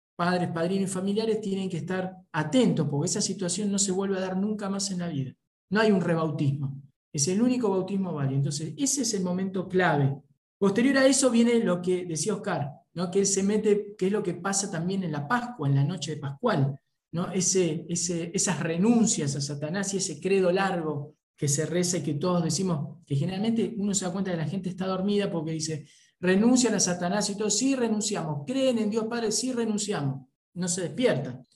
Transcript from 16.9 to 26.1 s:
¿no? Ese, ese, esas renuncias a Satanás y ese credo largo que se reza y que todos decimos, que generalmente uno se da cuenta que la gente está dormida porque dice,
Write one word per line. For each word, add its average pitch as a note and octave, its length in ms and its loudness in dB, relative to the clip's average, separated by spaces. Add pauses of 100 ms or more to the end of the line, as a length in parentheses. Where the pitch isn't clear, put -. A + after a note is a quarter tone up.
¿no? E3+ 200 -4
Ese, F3 560 0
ese, E3+ 460 -4
esas F3 280 0
renuncias E3+ 720 2
a D3 60 -4
Satanás D3+ 520 -4
y G3 40 -2
ese D#3+ 220 -4
credo F#3 320 2
largo D#3 600 -2 (220)
que D3 120 -2
se D3 180 2
reza F3 320 0
y D3+ 60 -4
que D#3 100 -2
todos F3 300 0
decimos, E3+ 640 -2
que C#3 80 -2
generalmente F#3+ 600 0
uno G3 180 0
se C#4 100 -2
da C4+ 60 -2
cuenta F#3 180 -2
que F3 80 -2
la D#3+ 80 -2
gente F3+ 240 -4
está F3+ 160 -6
dormida F#3+ 460 0
porque D#3+ 200 -4
dice, D#3 360 -6 (320)